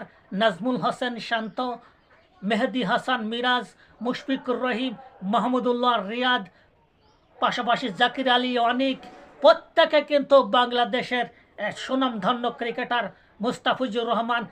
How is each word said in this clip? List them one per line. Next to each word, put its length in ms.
নাজমুল 440
হোসেন 420
শান্ত, 400
মেহেদী 400
হাসান 420
মিরাজ, 400
মুশফিকুর 580
রহিম, 340
মাহমুদুল্লাহ 720
রিয়াদ, 360
পাশাপাশি 500
জাকির 400
আলী 280
অনিক। 420
প্রত্যেকে 600
কিন্তু 420
বাংলাদেশের, 800
এ, 200
সুনামধন্য 720
ক্রিকেটার 560
মুস্তাফিজুর 640
রহমান, 440